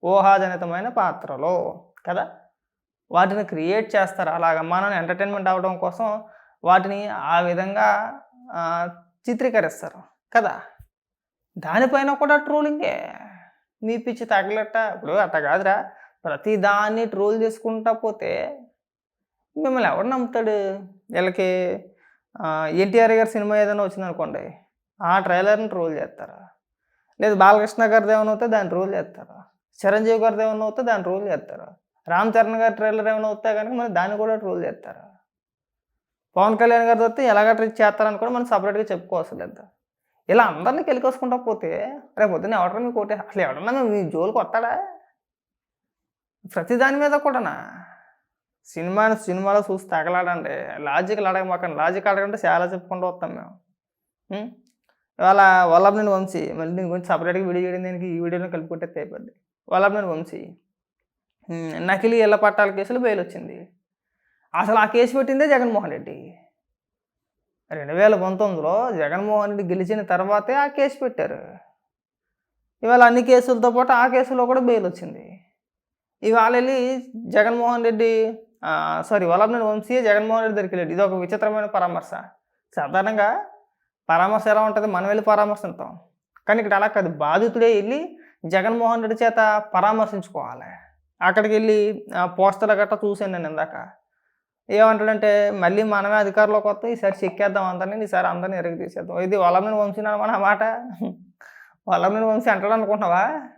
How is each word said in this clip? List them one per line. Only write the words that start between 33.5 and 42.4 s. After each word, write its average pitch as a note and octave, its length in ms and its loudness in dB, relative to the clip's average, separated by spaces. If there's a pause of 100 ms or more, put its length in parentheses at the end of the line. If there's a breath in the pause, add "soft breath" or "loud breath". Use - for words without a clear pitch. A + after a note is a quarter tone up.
కనుక G#3+ 180 -4
మరి A#3+ 160 -4
దాన్ని F#3+ 280 -2
కూడా A3 200 0
ట్రోల్ F#3 280 -6
చేస్తారు, - 380 -12 (1300)
పవన్ G#3 220 4
కళ్యాణ్ A#3 260 4
గారిది A3+ 200 4
వస్తే A#3 200 0
ఎలాగ G#3+ 280 6
ట్రీట్ A3 280 0
చేస్తారని G#3 380 2
కూడా A#3 120 -2
మనం B3 140 -2
సపరేట్గా G#3 380 0
చెప్పుకోవాల్సిన F3+ 560 -6
లేదు. - 240 -14 (640)
ఇలా A3+ 160 6
అందరినీ G3 380 -2
కెలికేసుకుంటా B3+ 540 -2
పోతే A3 640 -6 (180)
రేపు G#3 120 2
పొద్దున్న F#3 240 -2